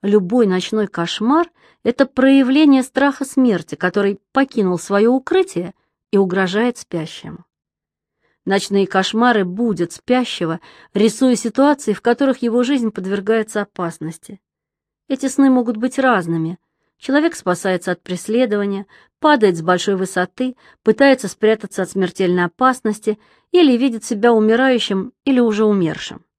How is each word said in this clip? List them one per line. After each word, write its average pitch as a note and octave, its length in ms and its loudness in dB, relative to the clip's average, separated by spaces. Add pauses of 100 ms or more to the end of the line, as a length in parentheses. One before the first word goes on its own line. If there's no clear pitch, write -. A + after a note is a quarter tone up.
Любой G3+ 440 2
ночной F#3+ 400 -2
кошмар — A#3+ 640 -2 (320)
это A#3+ 240 0
проявление C4+ 760 4
страха C#4 420 -2
смерти, A#3+ 500 -2
который G3+ 440 -2 (140)
покинул G3+ 460 0
свое G3+ 340 2
укрытие C4+ 640 -2 (360)
и G#3 60 0
угрожает G3 640 0
спящему. D#3+ 680 -12 (1000)
Ночные G3 400 0
кошмары G#3+ 580 0
будят F3+ 480 -4
спящего, G#3 680 -4 (340)
рисуя A3+ 420 2
ситуации, C4+ 560 0
в - 80 -4
которых B3+ 400 0
его A#3+ 220 0
жизнь B3 280 0
подвергается G#3 720 -4
опасности. E3 800 -10 (680)
Эти C4+ 180 -4
сны C4+ 240 2
могут B3 260 0
быть B3+ 220 -4
разными. E3+ 600 -2 (380)
Человек D4+ 380 0
спасается F3+ 580 -4
от F3 100 -8
преследования, G3+ 840 -2 (320)
падает A3 380 2
с E3 60 -8
большой F3+ 340 0
высоты, F#3 600 -4 (260)
пытается C4 460 2
спрятаться G#3+ 540 -2
от F3 80 -6
смертельной F3+ 540 -2
опасности G#3+ 720 -2 (320)
или D#4 260 4
видит A#3 280 -2
себя A#3 280 2
умирающим A3+ 800 2 (120)
или C4 160 4
уже A3 240 2
умершим. F#3+ 600 -2 (140)